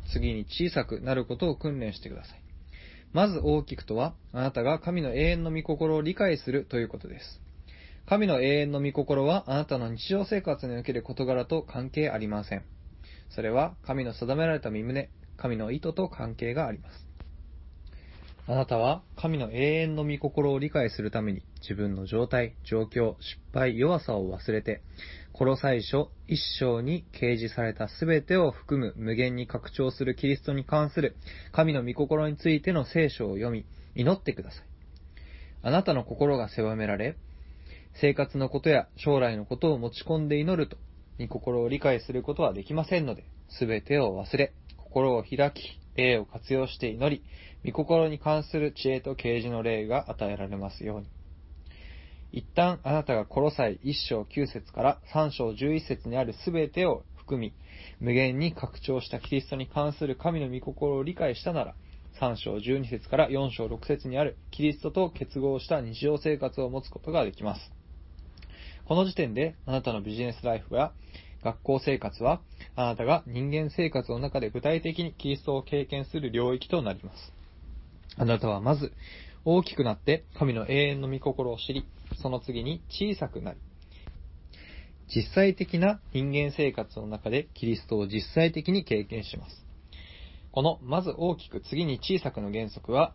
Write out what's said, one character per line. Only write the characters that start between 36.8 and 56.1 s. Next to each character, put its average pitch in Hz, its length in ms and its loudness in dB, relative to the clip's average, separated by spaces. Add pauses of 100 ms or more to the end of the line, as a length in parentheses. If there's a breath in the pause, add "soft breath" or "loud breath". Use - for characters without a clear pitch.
ら 101 100 2
れ、 117 200 -2 (840 loud breath)
生 143 140 6
活 143 240 0
の 135 100 2
こ 139 120 -2
と 160 100 4
や 135 160 6 (100)
将 143 220 4
来 117 180 4
の 104 80 -4
こ 123 120 -4
と 160 180 4
を 131 40 0
持 117 120 -2
ち - 140 -12
込 160 160 2
ん 151 80 0
で 147 100 4
祈 170 180 4
る 156 120 2
と、 - 80 -12 (420)
御 123 80 -4
心 120 360 0
を 120 60 2
理 139 120 0
解 127 200 4
す - 120 -10
る 127 100 -2
こ 147 120 -4
と 165 100 2
は 110 80 2
で 98 100 -6
き 143 120 -6
ま 156 100 2
せ 180 160 2
ん 151 60 0
の 117 100 -2
で、 - 80 -16 (240)
す - 180 -2
べ 110 140 0
て 143 180 2
を 98 260 2
忘 147 120 -2
れ、 139 180 2 (220)
心 131 420 2
を 107 60 0
開 139 280 4
き、 - 280 -12 (160)
霊 127 220 6
を 104 60 0
活 - 300 -4
用 131 140 2
し - 100 -10
て 123 100 -2
祈 131 280 2
り、 - 60 -14 (420 loud breath)
御 127 80 -2
心 160 360 4
に 151 100 -4
関 151 260 2
す - 140 -2
る 151 140 2
知 - 160 0
恵 131 120 2
と 135 160 -4
啓 117 240 0
示 120 120 -4
の 113 100 -2
霊 110 240 0
が 120 240 0
与 104 220 -2
え 101 40 -4
ら 98 100 -4
れ 101 100 -6
ま 98 140 -4
す - 140 -12
よ 104 140 -4
う - 20 -6
に。 101 80 -12 (1200 loud breath)
一 120 120 -6 (100)
旦 175 280 4
あ - 100 0
な 151 100 4
た 139 120 2
が 107 100 2
コ - 160 0
ロ 151 100 6
サ 131 180 2
イ 98 140 -2
一 143 120 -2 (140)
章 107 180 0
九 143 200 -2
節 - 260 -10
か - 100 -2
ら 135 180 4 (120)
三 151 200 2
章 113 220 -2
十 139 200 0
一 160 120 -2
節 - 220 -4
に 117 80 -2